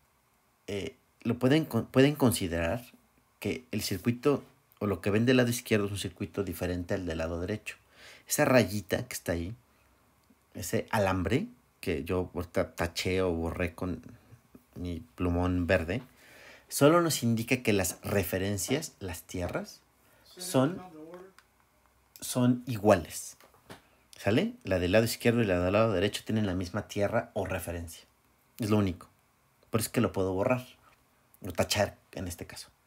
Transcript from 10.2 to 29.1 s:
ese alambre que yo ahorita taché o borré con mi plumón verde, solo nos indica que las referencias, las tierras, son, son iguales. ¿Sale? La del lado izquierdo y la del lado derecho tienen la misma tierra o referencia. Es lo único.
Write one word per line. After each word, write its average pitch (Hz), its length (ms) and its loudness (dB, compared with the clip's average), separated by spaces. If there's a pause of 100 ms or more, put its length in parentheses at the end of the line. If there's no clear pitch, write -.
ese - 360 -4
alambre 98 580 0 (320)
que 76 240 -4
yo 90 300 -2
ahorita 87 400 -4
taché 90 460 -2
o 92 120 2
borré 85 420 -4
con 90 260 -6 (760)
mi 87 240 -8 (160)
plumón 90 500 2
verde, 92 360 2 (680)
solo 160 340 6
nos 165 200 0
indica 117 400 0
que 110 100 2
las 98 300 0
referencias, 101 1000 -2
las - 240 -12
tierras, 95 580 -8 (420)
son, 170 560 -2 (1400)
son 123 460 2
iguales. 101 680 2 (800)
¿Sale? 160 460 0
La 95 160 0
del 90 140 2
lado 110 120 6
izquierdo 117 380 2
y 110 40 2
la 92 120 4
del 90 140 2
lado 110 200 4
derecho 98 320 0
tienen 110 220 0
la 90 80 -2
misma 92 340 -6
tierra 101 460 -2
o 101 100 -2
referencia. 87 600 -8 (540)
Es 104 120 -2
lo 107 80 4
único. 95 300 -2 (640)